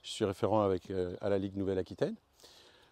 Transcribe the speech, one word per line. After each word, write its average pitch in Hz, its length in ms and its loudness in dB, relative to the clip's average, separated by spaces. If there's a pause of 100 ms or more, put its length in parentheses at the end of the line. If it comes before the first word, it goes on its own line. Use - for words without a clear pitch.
Je - 80 -12
suis - 140 -2
référent 101 380 2
avec, 95 280 0
euh, 90 300 -2
à 104 80 -2
la 98 100 2
Ligue 95 180 -4
Nouvelle-Aquitaine. 98 580 -2 (760)